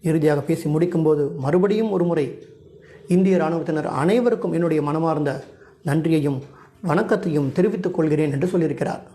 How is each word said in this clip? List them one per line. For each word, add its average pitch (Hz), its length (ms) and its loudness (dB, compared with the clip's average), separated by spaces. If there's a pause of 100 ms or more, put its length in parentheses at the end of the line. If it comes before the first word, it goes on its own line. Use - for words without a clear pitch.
இறுதியாக 151 380 2
பேசி 160 260 -4
முடிக்கும்போது 156 560 2 (140)
மறுபடியும் 190 540 0
ஒரு 180 140 0
முறை 165 180 0 (840)
இந்திய 185 280 4
இராணுவத்தினர் 160 580 -2
அனைவருக்கும் 190 640 0
என்னுடைய 160 260 0
மனமார்ந்த 151 500 0 (540)
நன்றியையும் 151 540 0 (440)
வணக்கத்தையும் 165 680 0
தெரிவித்துக் 190 440 0
கொள்கிறேன் 156 380 0
என்று 139 140 0
சொல்லியிருக்கிறார். - 560 -2 (120)